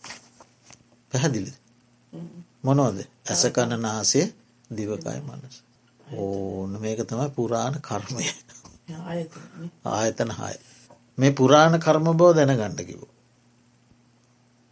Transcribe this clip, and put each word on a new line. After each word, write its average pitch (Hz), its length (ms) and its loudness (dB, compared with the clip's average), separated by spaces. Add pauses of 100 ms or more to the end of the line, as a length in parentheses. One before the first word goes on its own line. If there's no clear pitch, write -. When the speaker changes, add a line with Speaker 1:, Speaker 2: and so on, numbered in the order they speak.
(1120)
Speaker 1:
පැහැදිලිද? 131 460 -2 (560)
Speaker 2:
හ්ම්. 170 120 -14 (340)
Speaker 1:
මොනවද? 131 440 2 (180)
ඇස, - 240 0
කන, 120 320 0
නාසය, 110 460 0 (420)
දිව, 107 320 -6
කය, 57 240 -8
මනස. - 420 -16 (460)
ඕන 98 680 -6
මේක 110 200 -4
තමයි 120 300 -4
පුරාණ 117 520 -4
කර්මය. 107 440 -6 (720)
Speaker 2:
ආයතන. 170 760 -12 (100)
Speaker 1:
ආයතන 113 500 -2
හය. 101 220 -10 (640)
මේ 135 140 6
පුරාණ 151 480 6
කර්ම 156 260 4
බව 165 280 6
දැනගන්න 135 440 2
කිව්වා. - 340 -14 (1600)